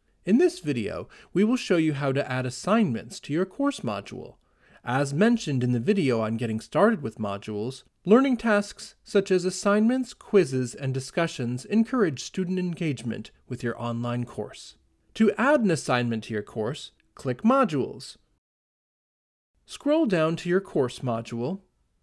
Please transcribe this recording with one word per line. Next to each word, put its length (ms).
In 140
this 220
video, 480
we 120
will 120
show 200
you 160
how 200
to 180
add 160
assignments 760
to 120
your 140
course 340
module. 560
As 280
mentioned 500
in 100
the 80
video 400
on 160
getting 240
started 420
with 160
modules, 640
learning 320
tasks 680
such 280
as 140
assignments, 680
quizzes, 600
and 200
discussions 680
encourage 580
student 360
engagement 720
with 140
your 180
online 440
course. 520
To 180
add 280
an 100
assignment 540
to 100
your 80
course, 500
click 280
Modules. 720
Scroll 420
down 300
to 120
your 120
course 400
module. 640